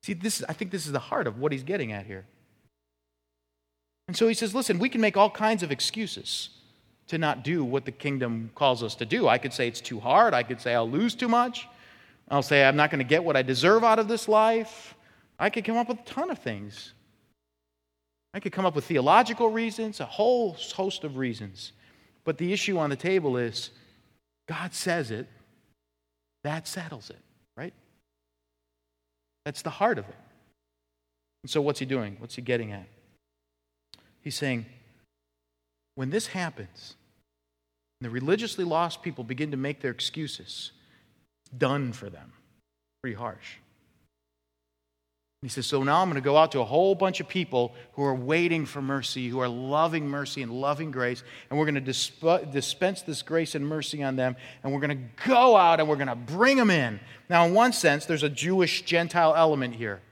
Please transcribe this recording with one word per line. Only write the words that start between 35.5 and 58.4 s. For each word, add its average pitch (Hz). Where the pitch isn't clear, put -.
when 131
this 214
happens, -
and 123
the 117
religiously 180
lost 170
people 151
begin 131
to 139
make 143
their 135
excuses, -
it's 127
done 135
for 104
them. 71
Pretty 120
harsh. -
He 123
says, 127
"So 135
now 143
I'm 190
gonna 139
go 143
out 160
to 139
a 117
whole 170
bunch 185
of -
people 127
who 143
are 139
waiting 160
for 143
mercy, 135
who 127
are 123
loving 147
mercy 139
and 120
loving 143
grace, 123
and 143
we're 156
gonna 143
disp-, 160
dispense 180
this 151
grace 165
and 143
mercy 151
on 131
them, 127
and 135
we're 139
gonna 147
go 247
out 165
and 156
we're 151
gonna 135
bring 185
'em 226
in." 120
Now, 170
in 170
one 233
sense, 151
there's 156
a 147
Jewish 175